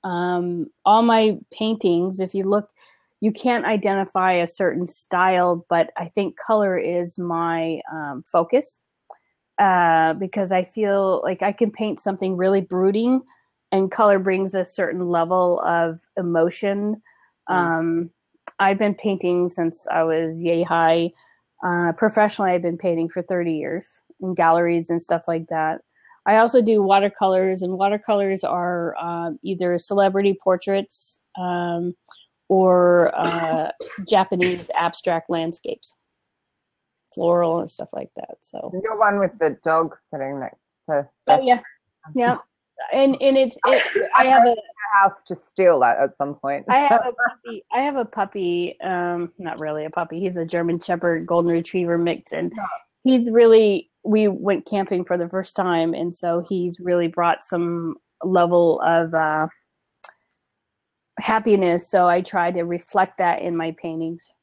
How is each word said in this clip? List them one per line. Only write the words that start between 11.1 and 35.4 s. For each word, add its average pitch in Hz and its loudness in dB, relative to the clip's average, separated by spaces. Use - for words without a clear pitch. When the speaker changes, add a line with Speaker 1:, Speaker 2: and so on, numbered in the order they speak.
Speaker 1:
like 185 -4
I 202 0
can 208 -2
paint 214 -6
something 190 -4
really 190 2
brooding, 202 0
and 190 0
color 208 4
brings 190 -2
a 185 -2
certain 180 -4
level 175 0
of 165 -2
emotion. 196 -2
Speaker 2:
Mm. 180 0
Speaker 1:
Um, 165 -2
I've 196 2
been 208 0
painting 180 -2
since 165 -6
I 165 0
was 165 -2
yay 170 0
high. 165 2
Uh, 175 0
professionally, 208 0
I've 175 0
been 170 -4
painting 170 -2
for 180 -6
thirty 175 -2
years 156 -8
in 185 -6
galleries 170 2
and 170 0
stuff 165 -2
like 165 -4
that. 160 -4
I 208 4
also 233 6
do 214 4
watercolors, 190 2
and 180 -4
watercolors 202 0
are, 175 -4
um, 170 -6
either 180 -2
celebrity 196 2
portraits, - -2
um, 175 -4
or, 180 6
uh, 165 -2
<coughs> 196 -14
Japanese 180 0
abstract 170 -4
landscapes, - -8